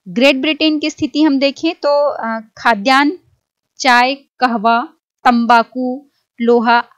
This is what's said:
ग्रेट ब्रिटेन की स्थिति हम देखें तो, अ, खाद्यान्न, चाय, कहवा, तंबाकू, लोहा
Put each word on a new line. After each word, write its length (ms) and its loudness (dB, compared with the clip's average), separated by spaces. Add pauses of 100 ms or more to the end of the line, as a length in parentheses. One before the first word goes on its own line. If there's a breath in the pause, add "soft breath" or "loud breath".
ग्रेट 280 2
ब्रिटेन 420 -2
की 120 -6
स्थिति 320 -4
हम 160 2
देखें 360 -2
तो, 360 0
अ, 300 -8 (160)
खाद्यान्न, 640 0 (600)
चाय, 360 2
कहवा, 760 -4 (360)
तंबाकू, 880 0 (300)
लोहा 380 2 (200)